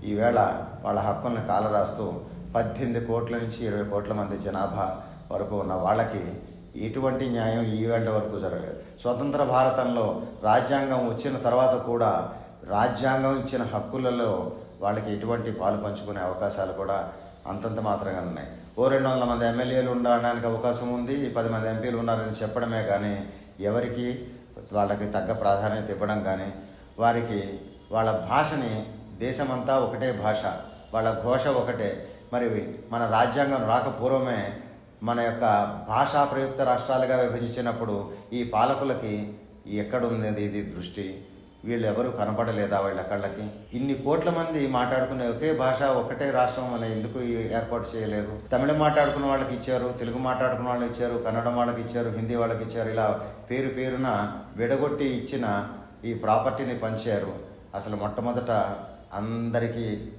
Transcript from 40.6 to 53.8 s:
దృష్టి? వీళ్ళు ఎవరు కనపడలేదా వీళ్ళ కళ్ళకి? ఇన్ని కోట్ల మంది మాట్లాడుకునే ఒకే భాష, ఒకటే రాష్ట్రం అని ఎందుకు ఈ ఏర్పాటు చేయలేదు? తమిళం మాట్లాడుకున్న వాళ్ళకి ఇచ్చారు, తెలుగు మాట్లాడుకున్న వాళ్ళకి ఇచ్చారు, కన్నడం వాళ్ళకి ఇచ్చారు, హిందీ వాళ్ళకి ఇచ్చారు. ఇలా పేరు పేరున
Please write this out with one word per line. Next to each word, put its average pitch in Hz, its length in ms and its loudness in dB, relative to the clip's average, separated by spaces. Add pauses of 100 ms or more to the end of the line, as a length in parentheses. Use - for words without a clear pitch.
దృష్టి? 92 640 -8 (400)
వీళ్ళు 113 220 0
ఎవరు 117 240 2
కనపడలేదా 107 680 0
వీళ్ళ 98 220 0
కళ్ళకి? 101 420 -4 (280)
ఇన్ని 135 220 0
కోట్ల 151 360 2
మంది 165 360 0
మాట్లాడుకునే 127 640 0
ఒకే 151 240 0
భాష, 131 300 2
ఒకటే 135 480 2
రాష్ట్రం 123 440 2
అని 113 180 -2
ఎందుకు 110 280 -4
ఈ 120 120 -2
ఏర్పాటు 113 640 -2
చేయలేదు? 107 440 -2 (120)
తమిళం 139 260 4
మాట్లాడుకున్న 143 480 4
వాళ్ళకి 135 280 2
ఇచ్చారు, 123 340 0 (100)
తెలుగు 117 200 -4
మాట్లాడుకున్న 127 500 0
వాళ్ళకి 120 240 0
ఇచ్చారు, 120 260 0
కన్నడం 117 380 0
వాళ్ళకి 120 240 2
ఇచ్చారు, 117 300 -2
హిందీ 113 240 -2
వాళ్ళకి 113 300 2
ఇచ్చారు. 113 240 -2
ఇలా 110 320 2 (300)
పేరు 131 180 0
పేరున 127 640 0 (240)